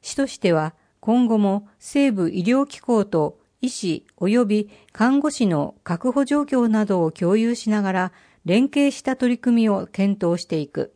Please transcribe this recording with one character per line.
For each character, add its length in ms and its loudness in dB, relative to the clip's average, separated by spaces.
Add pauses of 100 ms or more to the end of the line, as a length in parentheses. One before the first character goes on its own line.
市 140 -12
と 100 0
し 120 -14
て 140 0
は、 220 -2 (240)
今 280 2
後 120 2
も 300 0 (100)
西 320 0
部 200 0
医 120 -4
療 240 2
機 120 -18
構 260 0
と 340 -2 (220)
医 100 -4
師 360 -6 (100)
及 280 2
び 260 0 (220)
看 280 2
護 100 0
師 160 -2
の 380 0
確 260 -2
保 140 0
状 180 0
況 240 0
な 180 2
ど 200 0
を 80 0
共 240 0
有 180 0
し 160 -6
な 120 0
が 100 -2
ら、 200 -2 (320)
連 280 2
携 180 2
し 120 -14
た 120 -2
取 200 0
り 40 -6
組 180 0
み 120 2
を 180 -2
検 380 -2
討 160 0
し 60 -14
て 120 -4
い 80 -4
く。 300 -8